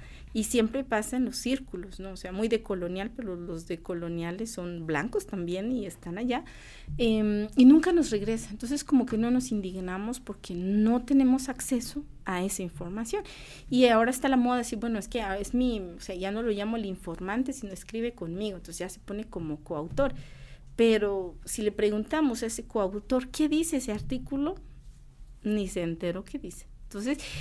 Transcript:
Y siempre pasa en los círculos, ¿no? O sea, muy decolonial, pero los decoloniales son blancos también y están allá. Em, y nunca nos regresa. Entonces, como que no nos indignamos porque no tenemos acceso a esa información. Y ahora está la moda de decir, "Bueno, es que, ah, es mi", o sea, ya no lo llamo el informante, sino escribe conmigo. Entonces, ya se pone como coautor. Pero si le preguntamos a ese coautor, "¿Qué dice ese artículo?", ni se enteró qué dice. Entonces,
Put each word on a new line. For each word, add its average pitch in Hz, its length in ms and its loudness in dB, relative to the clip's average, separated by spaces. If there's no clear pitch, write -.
Y 214 100 0
siempre 233 380 2
pasa 220 320 -2
en 254 100 2
los - 120 -4
círculos, 240 600 -4
¿no? 190 120 -10
O 185 60 -12
sea, 185 140 -10
muy 208 160 0
decolonial, 196 680 -2
pero 202 200 -6
los 175 320 -10
decoloniales 170 840 -6
son 175 360 -6
blancos 165 400 0
también 185 440 -4
y 233 140 -2
están 175 320 -10
allá. 240 260 -2
Em, 214 580 4
y 254 100 12
nunca 311 280 12
nos 330 160 4
regresa. 220 400 0
Entonces, 247 340 -4
como 254 220 4
que 233 120 0
no 233 120 2
nos 247 220 2
indignamos 190 680 -4
porque - 360 -10
no 214 500 4
tenemos 269 440 6
acceso 262 540 -4
a 180 180 0
esa 196 200 -2
información. 196 600 -6
Y 247 160 8
ahora 233 240 6
está 262 180 0
la 269 100 6
moda 247 180 4
de 240 80 0
decir, 233 160 -6
"Bueno, 233 180 -2
es 196 100 -6
que, 240 140 -2
ah, 196 160 -4
es 202 160 -4
mi", 247 260 2
o 175 200 -10
sea, - 160 -8
ya 185 160 -2
no 214 100 -2
lo 240 100 0
llamo 208 260 0
el 220 80 -4
informante, 190 680 -4
sino 202 180 -8
escribe 226 420 -6
conmigo. 190 440 -6
Entonces, 170 220 -12
ya 180 100 -6
se - 100 -14
pone 208 260 -8
como 151 380 -6
coautor. 170 500 0
Pero 202 600 2
si - 160 -6
le 208 100 2
preguntamos 220 720 2
a 226 60 -2
ese 226 180 -6
coautor, 208 640 0
"¿Qué 302 180 2
dice 311 300 2
ese 247 140 -2
artículo?", 269 640 -2
ni 208 240 0
se 185 160 -2
enteró 170 400 -2
qué - 160 -10
dice. - 260 -12
Entonces, 226 340 -4